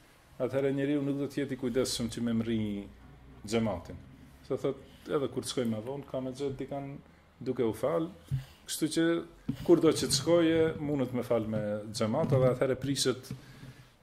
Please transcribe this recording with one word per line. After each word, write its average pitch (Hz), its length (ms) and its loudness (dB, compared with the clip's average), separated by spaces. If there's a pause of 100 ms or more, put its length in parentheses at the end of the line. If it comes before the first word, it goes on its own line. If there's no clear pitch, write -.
(420)
atëherë 135 340 0
njeriu 143 260 0
nuk 139 180 -2
do 139 100 -2
të 143 120 -4
jetë 131 140 -4
i - 40 -16
kujdesshëm 120 520 0
që 120 100 -4
me 117 140 0
mri 113 240 0 (880)
xhamatin. 104 520 -2 (480)
Se 131 140 -2
thot, 139 220 -2 (280)
edhe 143 220 0
kur 123 120 -4
të - 80 -6
shkojë 120 180 0
më 107 160 -4
vonë, 139 240 -8
ka 135 120 -4
me 131 120 -4
gjetë 131 260 -4
dikan 139 300 -8 (520)
duke 123 240 0
u 110 100 2
fal, 165 320 0 (580)
kështu - 300 -2
që 165 100 4 (600)
kur 165 160 8
do 160 100 8
që 127 180 0
të - 80 2
shkoje, 165 420 4 (220)
mundet 139 320 -2
me 120 120 -2
fal 113 240 2
me 107 120 0 (300)
xhamat, 113 440 0
edhe 127 160 6
atëherë 127 300 0
prishet, 131 500 0 (720)